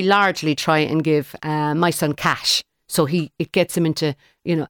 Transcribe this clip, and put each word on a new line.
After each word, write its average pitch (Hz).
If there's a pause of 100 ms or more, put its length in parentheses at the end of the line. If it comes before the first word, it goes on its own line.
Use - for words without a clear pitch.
largely 190
try 156
and 156
give, 151
uh, 151
my 170
son 151
cash. - (240)
So 160
he, 151
it 165
gets 175
him 170
into, 151 (280)
you 170
know, 151